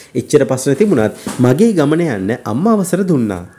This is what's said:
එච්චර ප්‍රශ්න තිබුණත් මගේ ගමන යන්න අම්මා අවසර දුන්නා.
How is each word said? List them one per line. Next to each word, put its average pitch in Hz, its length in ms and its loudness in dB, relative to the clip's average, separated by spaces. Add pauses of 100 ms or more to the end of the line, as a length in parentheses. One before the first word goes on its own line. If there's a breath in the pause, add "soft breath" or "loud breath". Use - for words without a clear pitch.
(120)
එච්චර 131 340 0
ප්‍රශ්න 131 320 -2
තිබුණත් 135 400 2 (200 loud breath)
මගේ 147 360 4
ගමන 160 320 0
යන්න 110 380 -4
අම්මා 175 340 0
අවසර 180 260 -2
දුන්නා. 113 400 -2 (160)